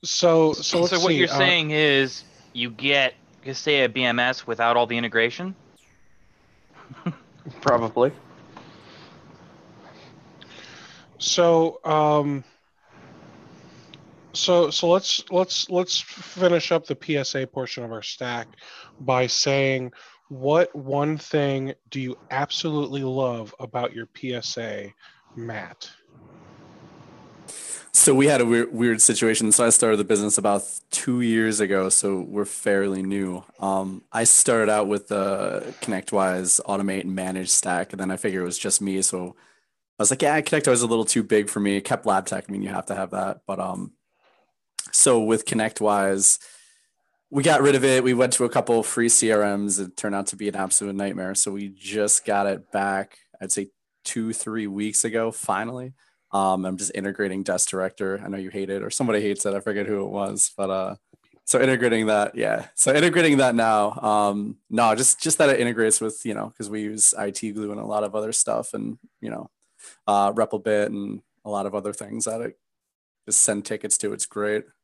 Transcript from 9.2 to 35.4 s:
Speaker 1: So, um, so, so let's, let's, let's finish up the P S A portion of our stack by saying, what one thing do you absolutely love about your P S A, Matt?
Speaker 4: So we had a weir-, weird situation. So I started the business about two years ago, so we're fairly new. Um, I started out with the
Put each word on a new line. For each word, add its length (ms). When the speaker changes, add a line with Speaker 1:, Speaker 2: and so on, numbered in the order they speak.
Speaker 1:
So, 680
um, 580
so, 380
so 180
let's, 420
let's, 380
let's 320
finish 720
up 140
the 100
P 220
S 160
A 120
portion 380
of 80
our 100
stack 460
by 260
saying, 680
what 480
one 420
thing 560
do 100
you 160
absolutely 720
love 560
about 340
your 140
P 260
S 240
A, 380
Matt? 560
Speaker 4:
So 220
we 140
had 120
a 60
weir-, 240
weird 320
situation. 480
So 160
I 40
started 260
the 80
business 340
about 240
two 280
years 380
ago, 300
so 320
we're 240
fairly 580
new. 400
Um, 540
I 100
started 480
out 160
with 220
the 720